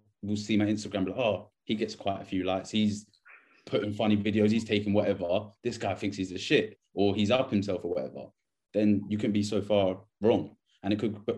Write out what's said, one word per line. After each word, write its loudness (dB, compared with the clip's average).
will -2
see -2
my 4
Instagram, -2
like, -6
"Oh, -2
he -2
gets -4
quite -6
a -14
few -4
likes. -2
He's 0
putting -2
funny 2
videos, 2
he's 2
taking 0
whatever. 0
This -4
guy -4
thinks -4
he's -4
the -8
shit, 0
or 4
he's 2
up 2
himself 0
or -2
whatever." -8
Then 4
you -2
can 0
be 2
so -2
far 2
wrong. 2
And 0
it -2
could -4